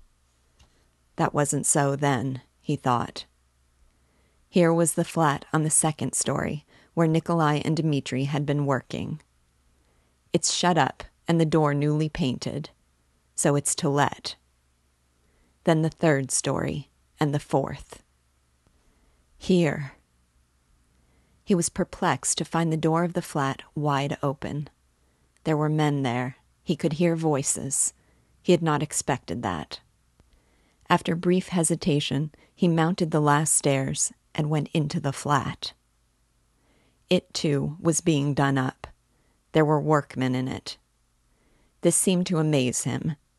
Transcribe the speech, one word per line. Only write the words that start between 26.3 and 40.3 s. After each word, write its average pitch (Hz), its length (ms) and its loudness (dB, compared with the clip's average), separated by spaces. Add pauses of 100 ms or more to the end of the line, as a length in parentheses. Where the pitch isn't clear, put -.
He 165 120 -2
could 156 200 -2
hear 165 220 2
voices. 143 760 -2 (480)
He - 120 2
had 170 100 4
not 151 200 0
expected 123 600 -4
that. 87 380 -8 (1080)
After 175 260 2
brief 180 320 0
hesitation, 156 840 0 (220)
he 185 140 2
mounted 165 420 2
the 156 100 2
last 147 340 2
stairs 139 580 0 (220)
and 151 160 -2
went 147 240 0
into 156 260 -2
the 143 120 -2
flat. - 600 -4 (1400)
It, - 240 0
too, 147 480 -2
was 165 220 0
being 143 320 2
done 139 240 2
up. 131 280 -4 (640)
There 156 120 4
were 151 160 2
workmen 143 540 0